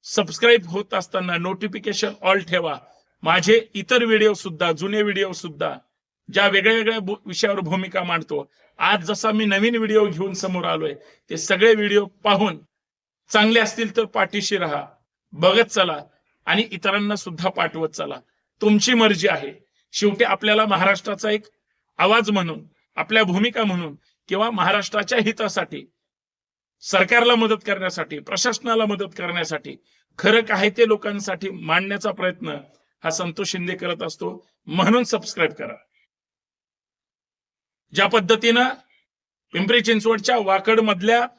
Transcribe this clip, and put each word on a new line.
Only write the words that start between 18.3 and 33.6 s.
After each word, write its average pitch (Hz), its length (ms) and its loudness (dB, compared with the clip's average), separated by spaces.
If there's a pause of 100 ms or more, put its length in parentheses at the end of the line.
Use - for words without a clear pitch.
तुमची 214 320 4
मर्जी 208 340 4
आहे. 143 420 -4 (220)
शेवटी 202 320 0
आपल्याला 214 420 2
महाराष्ट्राचा 196 680 0
एक 208 120 -4 (540)
आवाज 208 340 2
म्हणून, 170 360 -4 (280)
आपल्या 214 280 2
भूमिका 214 400 0
म्हणून 180 320 -4 (320)
किंवा 214 220 0
महाराष्ट्राच्या 202 680 0
हितासाठी, 196 720 -4 (880)
सरकारला 233 540 4
मदत 220 320 2
करण्यासाठी, 180 520 -6
प्रशासनाला 226 680 -2
मदत 202 200 -4 (120)
करण्यासाठी, 170 580 -6 (420)
खरं 220 240 4
काय 220 280 0
ते 233 180 2
लोकांसाठी 202 640 -4
मांडण्याचा 190 600 -4
प्रयत्न 180 460 -6 (460)
हा 165 60 -2
संतोष 175 420 -6
शिंदे 180 240 -6